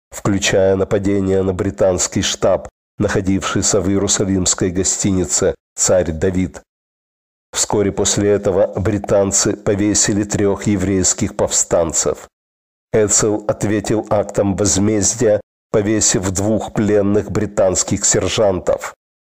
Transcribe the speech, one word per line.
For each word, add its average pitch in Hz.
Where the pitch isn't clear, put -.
включая 98
нападение 95
на 95
британский 95
штаб, -
находившийся 98
в 92
иерусалимской 98
гостинице 90
«Царь 87
Давид». 90
Вскоре 101
после 101
этого 101
британцы 101
повесили 104
трех 98
еврейских 95
повстанцев. -
Эцел 104
ответил 107
актом 101
возмездия, 104
повесив 104
двух 98
пленных 101
британских 95
сержантов. 95